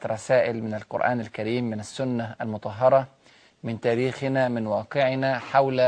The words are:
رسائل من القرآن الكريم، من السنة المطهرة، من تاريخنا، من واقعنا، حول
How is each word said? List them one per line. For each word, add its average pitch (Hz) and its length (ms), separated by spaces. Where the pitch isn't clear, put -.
رسائل 113 580
من 110 100
القرآن 117 480
الكريم، 113 480
من 107 100
السنة 117 640
المطهرة، 123 680
من 117 160
تاريخنا، 127 680
من 117 200
واقعنا، 131 720
حول 135 480